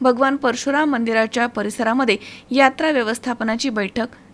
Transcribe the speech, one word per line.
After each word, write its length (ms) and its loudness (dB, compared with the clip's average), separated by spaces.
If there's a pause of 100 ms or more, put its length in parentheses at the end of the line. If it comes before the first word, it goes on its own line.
भगवान 340 2
परशुराम 560 0
मंदिराच्या 560 0
परिसरामध्ये 720 0 (340)
यात्रा 400 2
व्यवस्थापनाची 760 -2
बैठक 380 -4 (260)